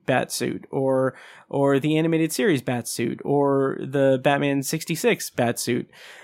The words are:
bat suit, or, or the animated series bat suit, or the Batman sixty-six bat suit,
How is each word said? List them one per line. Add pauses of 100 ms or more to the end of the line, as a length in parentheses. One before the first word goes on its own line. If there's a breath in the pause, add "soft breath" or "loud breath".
bat
suit,
or, (340 loud breath)
or
the
animated
series
bat
suit,
or
the
Batman
sixty-six
bat
suit, (340 loud breath)